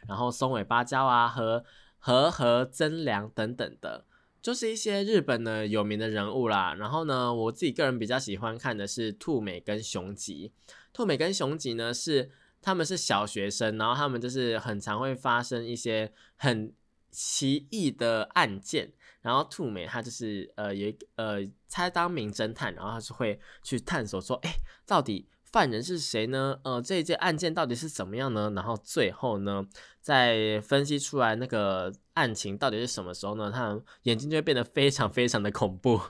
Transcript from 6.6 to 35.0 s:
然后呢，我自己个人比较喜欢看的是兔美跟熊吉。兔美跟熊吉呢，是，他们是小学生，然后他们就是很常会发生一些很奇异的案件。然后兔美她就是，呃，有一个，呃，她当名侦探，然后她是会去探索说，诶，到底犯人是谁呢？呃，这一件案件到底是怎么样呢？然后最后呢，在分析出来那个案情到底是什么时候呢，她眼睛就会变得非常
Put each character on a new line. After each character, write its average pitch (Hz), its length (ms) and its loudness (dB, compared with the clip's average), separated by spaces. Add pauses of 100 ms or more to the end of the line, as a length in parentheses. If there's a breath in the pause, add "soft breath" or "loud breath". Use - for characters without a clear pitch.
然 104 140 -6
后 160 160 -2
呢， 127 300 0
我 113 180 0
自 175 140 -2
己 127 60 0
个 156 120 0
人 127 140 2
比 110 80 -2
较 123 120 0
喜 104 180 -4
欢 113 200 -4
看 120 200 -4
的 101 100 -4
是 110 260 -4
兔 127 280 -2
美 90 200 -6
跟 104 220 -4
熊 98 320 -6
吉。 90 380 -10 (400 loud breath)
兔 240 120 -2
美 160 120 4
跟 170 160 0
熊 156 240 0
吉 131 180 -4
呢， 117 200 -2
是， 135 380 0 (280 loud breath)
他 190 140 0
们 170 100 2
是 180 120 -2
小 104 280 2
学 101 240 -2
生， 110 300 -2
然 110 100 2
后 123 60 4
他 143 140 0
们 120 120 -2
就 123 80 -4
是 123 300 0
很 107 220 -4
常 107 180 -4
会 131 160 -2
发 123 260 2
生 120 240 -4
一 120 120 -6
些 110 360 -2 (220 soft breath)
很 113 400 -2 (380)
奇 143 580 -2
异 180 220 0
的 113 320 0 (100)
案 110 260 2
件。 - 320 -4 (280 loud breath)
然 120 160 0
后 151 80 4
兔 151 240 -6
美 92 160 -6
她 120 160 -6
就 117 100 -10
是， 107 440 -6
呃， 101 200 -4
有 101 140 -2
一 110 40 -4
个， - 140 -18 (100)
呃， 104 240 -4 (280)
她 180 220 -2
当 175 200 0
名 110 220 -4
侦 113 220 -2
探， 110 180 -4
然 92 120 -12
后 107 80 -6
她 113 80 -6
是 - 120 -12
会 107 260 -2 (260 loud breath)
去 127 140 -4
探 127 280 -2
索 95 140 -4
说， 127 180 -4
诶， 165 100 -6 (380 loud breath)
到 170 160 4
底 104 260 -4 (140)
犯 180 260 4
人 113 140 0
是 175 160 -4
谁 117 300 -2
呢？ 135 340 -2
呃， 127 180 -2
这 190 140 -2
一 170 80 4
件 165 140 0
案 170 200 0
件 160 160 -2
到 165 140 0
底 120 80 -2
是 147 140 -6
怎 98 180 -6
么 101 100 -8
样 131 160 0
呢？ 107 220 0
然 98 100 -2
后 113 120 -2
最 104 340 0
后 107 280 -2
呢， 98 280 -2 (340 loud breath)
在 113 600 4
分 139 260 2
析 147 140 0
出 143 180 -2
来 113 160 4
那 120 100 -2
个 98 480 0 (220)
案 131 180 2
情 104 240 -4
到 131 140 0
底 107 80 -2
是 123 80 -2
什 107 180 -6
么 90 80 -8
时 - 140 -8
候 104 80 -2
呢， 104 180 -4
她 110 260 -2 (260 loud breath)
眼 117 120 4
睛 143 140 -6
就 160 60 2
会 156 40 4
变 156 140 2
得 120 80 4
非 139 260 4
常 131 220 2